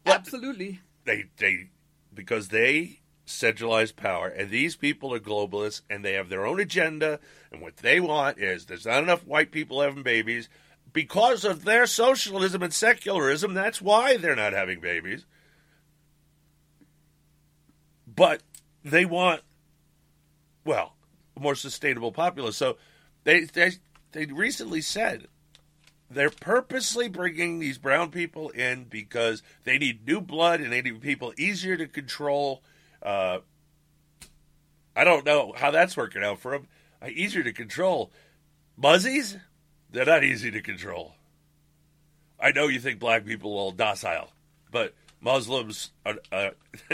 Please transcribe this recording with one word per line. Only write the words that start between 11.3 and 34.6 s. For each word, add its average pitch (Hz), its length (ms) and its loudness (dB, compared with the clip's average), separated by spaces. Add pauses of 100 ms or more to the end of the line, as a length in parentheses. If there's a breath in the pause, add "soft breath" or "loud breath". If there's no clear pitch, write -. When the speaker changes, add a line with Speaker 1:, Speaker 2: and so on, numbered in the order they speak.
Speaker 1:
of 180 200 -2
their 226 200 6
socialism 196 760 2
and 165 100 -4
secularism, 190 800 0
that's 196 280 -4
why 233 360 4
they're 160 180 0
not 104 180 0
having 92 260 -2
babies. 87 460 -6 (2750 soft breath)
But 151 340 4 (420)
they 160 220 4
want, 175 360 2 (1200)
well, 123 300 -2 (420)
a - 20 -14
more 139 160 0
sustainable 123 560 -4
populace. 139 460 -2
So 127 200 0 (460 soft breath)
they, 160 220 8
they, 175 260 2 (400)
they 156 140 -6
recently 165 560 -4
said - 460 -4 (840)
they're 143 200 2
purposely 240 800 -2
bringing 170 520 -2
these 135 180 -4
brown 147 340 2
people 165 380 -6
in 127 360 -4
because 110 560 -2 (220 soft breath)
they 127 140 2
need 117 280 0
new 170 140 0
blood 170 400 2
and 120 140 -6
they 123 80 0
need 113 200 -6
people 135 360 -6
easier 185 400 -2
to 156 100 -6
control. 143 720 -4 (400 soft breath)
Uh, 95 380 0 (1600)